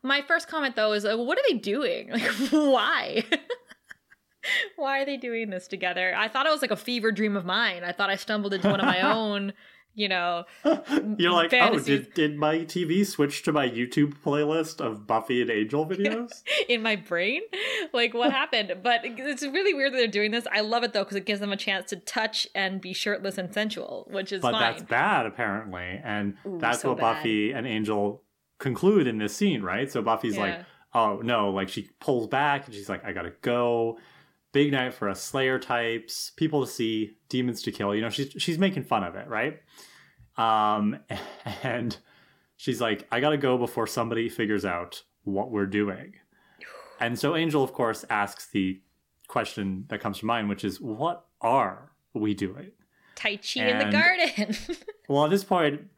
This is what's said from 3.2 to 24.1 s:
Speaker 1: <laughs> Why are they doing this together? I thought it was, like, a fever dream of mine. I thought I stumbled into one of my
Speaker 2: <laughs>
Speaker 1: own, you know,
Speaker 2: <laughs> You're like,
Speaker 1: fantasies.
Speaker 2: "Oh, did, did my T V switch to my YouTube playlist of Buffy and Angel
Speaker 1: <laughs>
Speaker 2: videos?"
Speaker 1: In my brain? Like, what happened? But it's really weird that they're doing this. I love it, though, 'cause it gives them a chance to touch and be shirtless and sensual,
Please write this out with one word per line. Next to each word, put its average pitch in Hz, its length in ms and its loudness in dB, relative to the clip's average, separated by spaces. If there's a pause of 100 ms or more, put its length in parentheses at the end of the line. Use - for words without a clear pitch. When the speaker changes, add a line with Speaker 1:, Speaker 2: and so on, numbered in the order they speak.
Speaker 1:
<laughs> - 40 4 (1400)
Why 269 240 0
are 277 60 0
they 277 100 -2
doing 233 360 -4
this 185 180 -8
together? 180 480 0
I 214 100 2
thought 262 180 0
it 320 40 4
was, 302 120 2
like, 247 100 0
a 208 40 2
fever 226 380 -2
dream 202 240 0
of 180 80 -4
mine. 185 400 0
I 175 80 -4
thought 196 160 0
I 196 80 0
stumbled 202 360 -2
into 190 160 2
one 196 120 4
of 196 40 2
my 185 160 4
Speaker 2:
<laughs> 196 120 4
Speaker 1:
own, 208 400 -2 (420)
you 208 140 -2
know, 175 340 0 (220)
Speaker 2:
<laughs> 302 80 6 (440)
You're 175 140 6
like, 170 200 6
Speaker 1:
fantasies. 143 500 6
Speaker 2:
"Oh, - 20 -12
did, - 100 -18
did 151 240 2
my 156 280 2
T 180 180 -2
V 175 220 4
switch 143 380 0
to 165 100 2
my 139 160 4
YouTube 123 520 0
playlist 151 600 0
of 107 260 -6
Buffy 117 340 2
and 117 80 0
Angel 113 360 2
Speaker 1:
<laughs> - 20 -8
Speaker 2:
videos?" 208 540 -2 (260)
Speaker 1:
In 233 140 2
my 220 160 0
brain? 190 440 -2 (520)
Like, 233 200 2
what 240 200 2
happened? 233 400 0 (100)
But 233 220 2
it's 262 380 -6
really 349 300 0
weird 277 200 0
that 254 40 -2
they're 240 100 2
doing 208 240 0
this. 233 200 -2
I 208 80 2
love 226 240 0
it, 233 80 -2
though, 202 140 0
'cause 208 100 -12
it 190 100 -4
gives 208 140 -2
them 202 140 -2
a 196 40 -2
chance 190 340 -4
to 202 40 -4
touch 220 580 -4
and 190 280 -2
be 180 100 -10
shirtless 196 460 -4
and 185 160 -6
sensual, - 580 -6